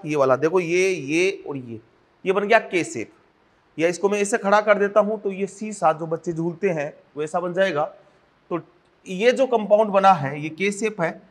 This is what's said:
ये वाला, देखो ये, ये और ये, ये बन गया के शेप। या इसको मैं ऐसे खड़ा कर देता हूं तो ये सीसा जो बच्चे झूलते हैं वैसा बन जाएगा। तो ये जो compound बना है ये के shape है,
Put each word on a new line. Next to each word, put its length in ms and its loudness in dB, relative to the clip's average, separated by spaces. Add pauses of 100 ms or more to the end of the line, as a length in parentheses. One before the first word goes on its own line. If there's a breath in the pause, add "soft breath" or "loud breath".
ये 120 -2
वाला, 200 4
देखो 240 2
ये, 280 0
ये 580 -2
और 100 -10
ये, 240 -14 (440)
ये 80 0
बन 160 0
गया 120 6
के 240 -2
शेप। 280 -10 (680)
या 100 2
इसको 200 0
मैं 120 -2
ऐसे 180 0
खड़ा 220 4
कर 180 4
देता 220 2
हूं 180 0
तो 140 -6
ये 160 -6
सीसा 440 -2
जो 140 -6
बच्चे 260 -6
झूलते 380 -2
हैं 220 -4 (240)
वैसा 240 -4
बन 140 -6
जाएगा। 300 0 (680)
तो 100 -4 (460)
ये 260 2
जो 160 2
compound 420 2
बना 240 6
है 280 -6
ये 80 -6
के 220 -2
shape 280 -6
है, 200 -4 (100)